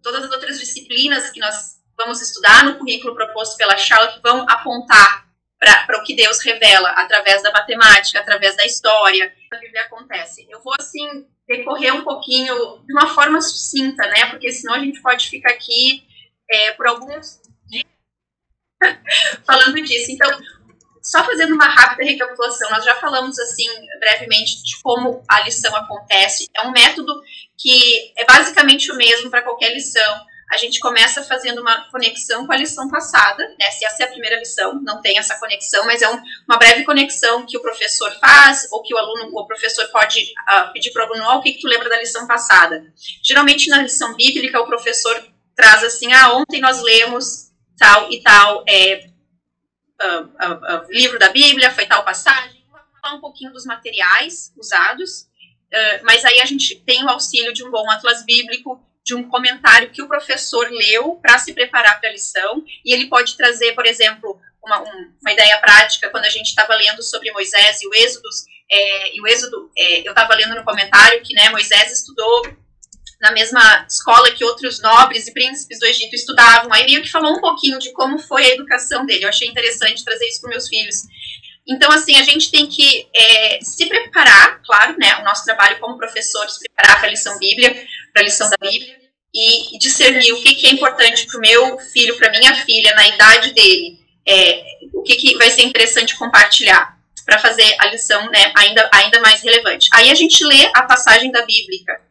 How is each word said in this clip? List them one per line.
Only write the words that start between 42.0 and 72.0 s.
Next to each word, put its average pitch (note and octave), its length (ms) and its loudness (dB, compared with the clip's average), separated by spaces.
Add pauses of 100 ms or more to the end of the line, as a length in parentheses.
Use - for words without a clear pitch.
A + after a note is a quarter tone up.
passada?" F3 560 2 (400)
Geralmente C#4+ 460 2
na C#4 120 2
lição A#3+ 320 -6
bíblica B3+ 460 -4
o A#3 80 -4
professor A#3 580 -6 (300)
traz A3 300 6
assim, A#3+ 260 -4
"Ah, B3+ 220 6
ontem C#4+ 260 -2
nós C4 220 0
lemos A#3 680 0 (260)
tal G#3 340 4
e A#3+ 100 -10
tal, G#3 460 4
é, F#3+ 420 0 (920)
ah, F3 240 -6 (120)
ah, F3 260 -8
ah, E3 260 -8
livro B3 280 -2
da G3 120 0
Bíblia, C4+ 420 2
foi G3+ 140 -6
tal G#3 180 0
passagem", B3+ 600 -4 (360)
falar D4 140 -10
um D4 60 -20
pouquinho C#4 320 -18
dos B3+ 120 -20
materiais A#3 920 -4
usados, A3 760 -6 (420)
ah, G#3 300 -2
mas A#3 220 2
aí B3 160 4
a C4 40 0
gente C4+ 300 -6
tem B3+ 300 -4
o C#4 40 -2
auxílio A#3+ 440 -4
de B3 100 -10
um B3 80 -14
bom A3 180 -6
atlas A#3 340 -2
bíblico, A#3+ 600 -6 (200)
de B3 120 -8
um B3 120 -12
comentário B3 600 2
que - 120 -16
o D4 60 -12
professor C4 600 -4
leu A#3 460 -2
pra B3+ 240 4
se - 140 -10
preparar A#3 460 0
pra A3 120 -6
lição, G#3 520 -8 (220)
e B3 80 0
ele B3+ 140 -2
pode A#3+ 280 0
trazer, A#3 380 0
por A#3+ 120 -6
exemplo, A3 540 -2 (240)
uma, G#3 180 -2
um, F#3 400 -18
uma G#3 100 -4
ideia G#3+ 280 4
prática, G#3+ 500 4
quando G#3+ 160 -6
a G#3+ 40 0
gente G#3+ 240 -6
tava A3 220 0
lendo G#3+ 260 -2
sobre A3 300 -10
Moisés G#3 500 -4
e G3+ 60 -14
o G3 60 -10
Êxodo, A#3 360 -2 (400)
é, G3 460 -2
e G#3 60 -14
o G#3 60 -6
Êxodo, A#3 480 -8
é, F3 320 -4
eu G#3 60 -14
tava A3 220 0
lendo A3 200 -4
no A3+ 80 -12
comentário G#3 600 4
que, - 100 -12
né, G#3+ 160 4
Moisés G#3+ 420 0
estudou A#3 520 -2 (760)